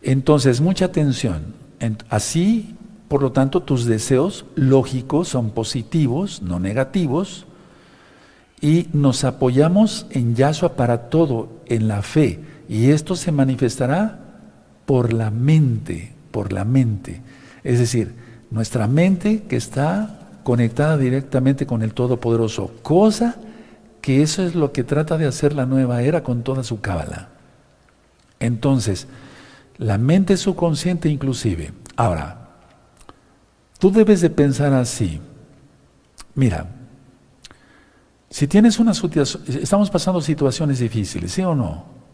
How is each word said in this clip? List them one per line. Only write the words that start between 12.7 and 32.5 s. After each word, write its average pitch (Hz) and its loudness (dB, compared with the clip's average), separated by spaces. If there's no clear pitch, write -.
esto 156 2
se 175 -4
manifestará 135 0
por 120 2
la 113 -2
mente, 117 0
por 101 -4
la 98 -4
mente. 117 0
Es 123 0
decir, 117 -2
nuestra 110 -2
mente 190 2
que - -6
está 165 -4
conectada 123 2
directamente 135 0
con 113 -2
el 110 -2
Todopoderoso, 117 0
cosa 214 2
que 135 2
eso 156 0
es 170 -4
lo 147 0
que 123 -4
trata 156 -2
de 160 0
hacer 143 0
la 135 -2
nueva 127 0
era 156 0
con 120 -4
toda 131 -4
su 113 -8
cábala. 78 -8
Entonces, 117 -2
la 110 0
mente 180 4
subconsciente 170 -2
inclusive. 123 -4
Ahora, 87 -4